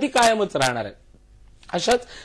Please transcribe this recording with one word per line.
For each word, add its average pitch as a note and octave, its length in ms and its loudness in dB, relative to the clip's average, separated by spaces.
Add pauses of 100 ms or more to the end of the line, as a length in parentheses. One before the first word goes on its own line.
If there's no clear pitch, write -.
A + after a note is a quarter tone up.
ती C#4+ 60 -2
कायमच A3+ 480 2
राहणार B2 280 0
आहे. G2 100 -12 (800)
अशाच A3+ 340 0 (180)